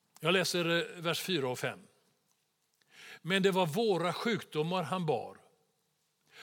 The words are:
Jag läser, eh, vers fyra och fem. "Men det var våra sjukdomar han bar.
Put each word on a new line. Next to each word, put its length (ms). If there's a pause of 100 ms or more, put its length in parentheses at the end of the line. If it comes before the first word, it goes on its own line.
(200)
Jag 140
läser, 320
eh, 360
vers 200
fyra 280
och 100
fem. 200 (1400)
"Men 220
det 80
var 140
våra 480
sjukdomar 680
han 220
bar. 320 (1040)